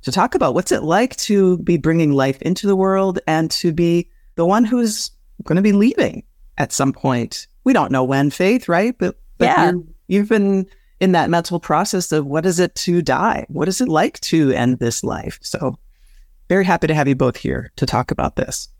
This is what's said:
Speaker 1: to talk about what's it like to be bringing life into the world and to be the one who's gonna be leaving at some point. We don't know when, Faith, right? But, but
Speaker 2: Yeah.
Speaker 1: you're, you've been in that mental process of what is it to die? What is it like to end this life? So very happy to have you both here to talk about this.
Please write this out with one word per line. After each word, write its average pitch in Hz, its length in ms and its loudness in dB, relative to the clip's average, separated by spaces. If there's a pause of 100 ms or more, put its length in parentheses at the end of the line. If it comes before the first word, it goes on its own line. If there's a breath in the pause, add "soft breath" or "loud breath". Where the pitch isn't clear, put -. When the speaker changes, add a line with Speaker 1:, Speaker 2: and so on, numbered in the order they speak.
Speaker 1:
to 131 100 -8
talk 190 240 0
about 139 180 0
what's 180 180 -2
it - 120 -2
like 190 320 0
to 190 440 2
be 170 180 0
bringing 160 340 2
life 135 320 0
into 185 240 -2
the 196 80 2
world 190 500 0
and 160 240 0
to - 240 -2
be 170 340 0 (280)
the 170 100 0
one 208 180 4
who's 226 460 -2 (340)
gonna 180 200 0
be 208 80 4
leaving 208 500 2 (380)
at - 120 -2
some 135 220 0
point. - 540 -4 (160)
We 262 100 2
don't 170 180 2
know 131 120 2
when, 139 260 2
Faith, 196 400 0
right? 196 300 0
But, 180 200 -4 (200)
but 233 60 4
Speaker 2:
Yeah. 202 260 4
Speaker 1:
you're, 175 120 -4 (240)
you've 202 220 0
been 196 380 2 (320 soft breath)
in 185 140 2
that 160 180 2
mental 170 280 -2
process 175 520 -2
of 151 160 0
what 156 180 -2
is 180 140 0
it 175 160 0
to 175 260 0
die? 165 480 -2
What 143 180 -4
is 185 140 -2
it 254 60 0
like 160 340 0
to 156 300 2
end 123 260 0
this 117 260 -4
life? - 380 -8
So - 340 -6 (720)
very 190 160 2
happy 180 200 0
to 160 80 0
have 147 140 0
you 139 80 2
both 127 220 0
here - 380 -6
to 135 120 -2
talk 123 240 -2
about - 240 -4
this. - 340 -6 (100)